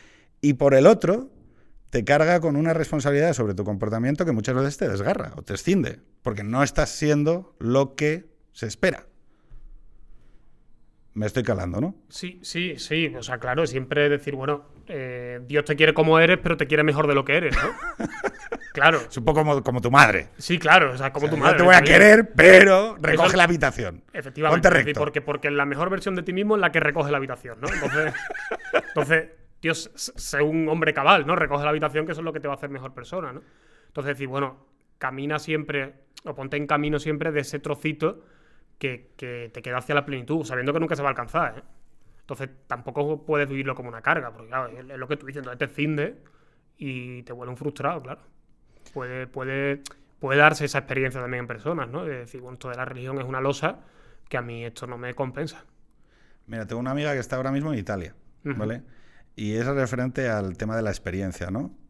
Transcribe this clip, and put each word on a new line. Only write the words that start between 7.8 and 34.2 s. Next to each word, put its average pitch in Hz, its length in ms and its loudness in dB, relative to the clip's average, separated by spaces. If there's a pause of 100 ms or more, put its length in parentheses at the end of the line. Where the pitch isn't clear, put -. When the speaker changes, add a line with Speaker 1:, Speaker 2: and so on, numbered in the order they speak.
Speaker 1:
que 151 340 -4 (240)
se - 140 -10
espera. - 400 -2 (2000)
Me 107 120 -2
estoy 117 160 -2
calando, 95 380 -2
¿no? 190 160 -4 (120)
Speaker 2:
Sí, - 340 -14
sí, 175 360 -6
sí. 156 380 -2
O 123 80 -12
sea, 127 140 -6
claro, 131 280 -2
siempre 139 420 0
decir, 139 280 -2
bueno, 143 300 -4 (200)
eh, 123 600 -10
Dios 147 160 0
te 151 100 -2
quiere 156 180 8
como 160 280 6
eres, 170 200 6
pero 165 160 -2
te 156 120 -2
quiere 151 160 4
mejor 151 240 2
de 143 60 2
lo 139 100 2
que 135 120 2
eres, 156 200 0
¿no? - 500 -4
Speaker 1:
<laughs> - 120 -10 (560)
Speaker 2:
Claro. 151 240 4 (120)
Speaker 1:
Es - 80 -16
un 117 60 -6
poco 151 160 2
como, 147 240 2
como 123 160 -2
tu 120 100 -2
madre. 117 380 6 (100)
Speaker 2:
Sí, - 180 -2
claro, 156 360 6
o 127 40 -8
sea, 135 160 -4
como 147 140 -2
Speaker 1:
O - 20 -2
sea, - 20 -4
Speaker 2:
tu 156 60 0
Speaker 1:
"Yo 147 60 0
Speaker 2:
madre, 170 140 6
Speaker 1:
te 175 80 6
voy 180 100 10
a 180 40 12
Speaker 2:
también. 156 200 8
Speaker 1:
querer, 214 380 10
pero 190 580 10
Speaker 2:
Eso - 60 -14
Speaker 1:
recoge 165 360 4
la 180 80 6
habitación. 135 680 -2
Speaker 2:
Efectivamente, 147 420 -2
Speaker 1:
Ponte 170 140 6
Speaker 2:
es 175 60 8
decir, 139 140 4
Speaker 1:
recto". 147 120 -2
Speaker 2:
porque, 147 200 -2
porque 147 300 -4
la 143 140 0
mejor 143 260 -2
versión 196 240 -4
de 180 80 -4
ti 175 100 -6
mismo 208 220 0
es 208 60 2
la 175 100 2
que 165 80 0
recoge 147 320 0
la 147 60 0
habitación, 127 440 -8
¿no? 135 120 -6
Entonces, 147 420 -2 (320)
Speaker 1:
<laughs> - 420 -4
Speaker 2:
entonces, 156 400 0 (320)
Dios, 160 360 -4
s-, - 180 -10
sé - 280 -4
un 156 260 0
hombre 160 260 0
cabal, 151 320 4
¿no? 165 80 0
Recoge 143 300 -2
la 151 60 0
habitación, 151 360 -2
que 170 60 -6
eso 156 80 -10
es 170 40 -8
lo 160 80 -6
que 156 60 -10
te 156 80 -8
va 143 80 -4
a - 20 -6
hacer 139 140 -12
mejor 131 240 -12
persona, 143 380 -10
¿no? 131 100 -16 (460)
Entonces, 143 260 -6
decir, 135 140 -8